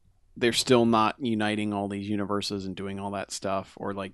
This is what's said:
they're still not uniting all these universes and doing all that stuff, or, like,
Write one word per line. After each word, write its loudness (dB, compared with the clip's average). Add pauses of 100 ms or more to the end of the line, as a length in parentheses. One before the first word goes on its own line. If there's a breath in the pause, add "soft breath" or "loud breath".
(360)
they're 4
still 6
not 4
uniting 0
all -2
these -6
universes -2
and -6
doing -8
all -6
that -6
stuff, -4
or, -6
like, -8